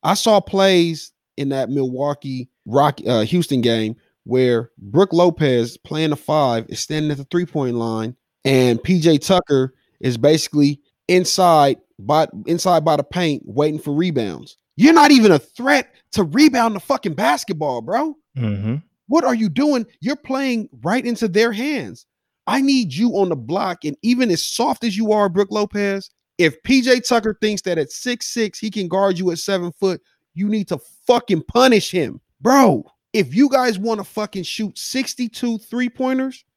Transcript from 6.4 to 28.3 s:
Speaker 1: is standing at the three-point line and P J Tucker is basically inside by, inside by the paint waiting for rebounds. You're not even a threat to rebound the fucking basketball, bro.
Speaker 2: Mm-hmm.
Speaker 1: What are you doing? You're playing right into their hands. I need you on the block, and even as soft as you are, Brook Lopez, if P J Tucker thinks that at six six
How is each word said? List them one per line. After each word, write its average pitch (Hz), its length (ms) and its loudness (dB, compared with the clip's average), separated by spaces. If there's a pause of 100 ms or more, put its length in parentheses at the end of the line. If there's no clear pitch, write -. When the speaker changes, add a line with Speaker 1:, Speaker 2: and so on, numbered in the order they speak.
Speaker 1:
is - 100 -10
standing 156 320 -6
at 143 60 -6
the 139 80 -14
three-point 151 500 -4
line 113 400 -6 (300)
and 127 360 2
P 180 180 0
J 160 180 4
Tucker 139 560 0 (260)
is 123 180 -2
basically 147 640 2 (260)
inside 170 680 4 (220)
by, 147 280 0 (180)
inside 170 400 0
by 160 100 2
the 143 80 -2
paint 160 420 -4
waiting 143 340 -2
for 147 140 -8
rebounds. 131 640 -4 (180)
You're 285 180 6
not 302 180 8
even 220 200 8
a - 80 6
threat 269 540 -4 (200)
to 208 100 0
rebound 233 520 2
the 190 40 -6
fucking - 340 -4
basketball, 147 680 -2
bro. 269 340 -4 (220)
Speaker 2:
Mm-hmm. 107 380 -4 (320)
Speaker 1:
What 302 160 2
are 247 120 0
you 220 140 0
doing? 254 360 0 (160)
You're 262 140 -4
playing 262 540 -4 (140)
right 214 220 -2
into 233 220 -2
their 214 240 0
hands. 220 540 -8 (400)
I 240 160 0
need 262 320 0
you 226 240 0
on 190 120 0
the 165 60 -2
block, 170 480 -6
and 147 200 -6
even 247 280 2
as 165 120 -2
soft 247 400 -4
as 220 120 -4
you 214 160 -2
are, 208 180 2
Brook 196 220 0
Lopez, 202 580 -4 (280)
if 165 260 0
P 269 180 2
J 247 180 2
Tucker 220 420 -2
thinks 214 220 -2
that 175 140 -2
at 151 140 -4
six - 360 -8
six 214 320 -6